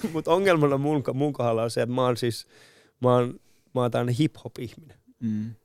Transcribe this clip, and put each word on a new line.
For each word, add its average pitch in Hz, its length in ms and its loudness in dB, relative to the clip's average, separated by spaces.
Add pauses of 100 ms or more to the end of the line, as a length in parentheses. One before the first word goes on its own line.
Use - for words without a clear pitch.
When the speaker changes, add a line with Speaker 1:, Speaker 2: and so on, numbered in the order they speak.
(140)
Speaker 1:
mut 160 140 -4
ongelmana 165 500 4
mun, 143 260 0 (100)
mun 139 200 -2
kohdalla 117 300 0
on 117 80 -2
se, 127 100 -2
että 120 140 -2
mä 127 100 0
oon 123 120 2
siis, 117 300 -4 (540)
mä 123 140 4
oon, 123 240 0 (360)
mä 127 60 0
oon 123 100 0
tämmönen 120 240 0
hip-hop-ihminen. 139 840 -6 (220)
Speaker 2:
Mm. 107 260 -4 (200)